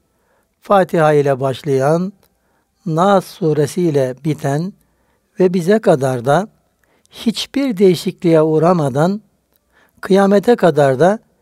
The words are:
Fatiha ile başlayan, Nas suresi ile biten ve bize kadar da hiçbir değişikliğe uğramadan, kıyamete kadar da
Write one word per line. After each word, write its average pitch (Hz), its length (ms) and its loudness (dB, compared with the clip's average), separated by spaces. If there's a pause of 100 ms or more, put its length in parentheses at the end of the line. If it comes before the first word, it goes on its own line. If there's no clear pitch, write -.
(600)
Fatiha 170 520 0
ile 139 280 0
başlayan, 139 720 -2 (720)
Nas 185 400 0
suresi 156 560 -4
ile 139 320 -2 (100)
biten 151 480 -6 (680)
ve 185 140 2
bize 190 240 0
kadar 131 460 0
da 156 240 0 (640)
hiçbir 254 640 -6
değişikliğe 175 640 2
uğramadan, 160 800 0 (800)
kıyamete 196 560 2
kadar 139 440 2
da 196 180 2 (240)